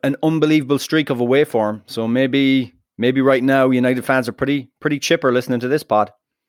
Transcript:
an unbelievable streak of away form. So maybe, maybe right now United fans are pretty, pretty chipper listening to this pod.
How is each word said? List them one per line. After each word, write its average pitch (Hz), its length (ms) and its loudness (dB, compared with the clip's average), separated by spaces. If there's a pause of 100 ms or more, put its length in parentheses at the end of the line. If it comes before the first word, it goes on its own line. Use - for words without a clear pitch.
an 139 200 -2
unbelievable 156 560 2
streak 156 320 -2
of 123 100 -2
away 131 240 2
form. 107 400 -2
So 113 240 -6
maybe, 135 680 0 (220)
maybe 127 240 0
right 131 220 2
now 135 260 2
United 127 380 0
fans 131 240 -2
are - 20 -10
pretty, 139 380 -4 (100)
pretty 147 180 -2
chipper 156 320 0
listening 123 300 -2
to 123 80 -6
this 147 140 -2
pod. 107 280 0 (380)